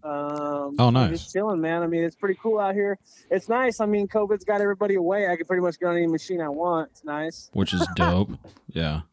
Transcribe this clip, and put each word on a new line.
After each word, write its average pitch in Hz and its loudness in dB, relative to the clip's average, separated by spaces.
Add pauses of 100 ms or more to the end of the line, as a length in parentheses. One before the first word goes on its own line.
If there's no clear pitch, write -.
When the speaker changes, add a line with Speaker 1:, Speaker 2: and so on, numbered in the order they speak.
Speaker 1:
Um, 147 -4
Speaker 2:
Oh, 123 6
Speaker 1:
we're 120 6
Speaker 2:
nice. 117 2
Speaker 1:
just - -14
chilling, 196 0
man. 165 0
I 170 0
mean, 165 0
it's 165 -2
pretty 190 -2
cool - 0
out 196 0
here. 202 0 (320)
It's 190 0
nice. 240 0
I 220 2
mean, 208 2
covid's 208 0
got 208 0
everybody 202 2
away. 190 2
I 180 2
can 165 -6
pretty 185 0
much 175 -2
go 175 0
on 170 2
any 170 2
machine 165 -2
I 151 -2
want. 160 -2
It's - -20
nice. 156 -8
Speaker 2:
Which - 0
is 92 2
Speaker 1:
<laughs> 87 -6
Speaker 2:
dope. 90 2 (360)
Yeah. 80 -2 (120)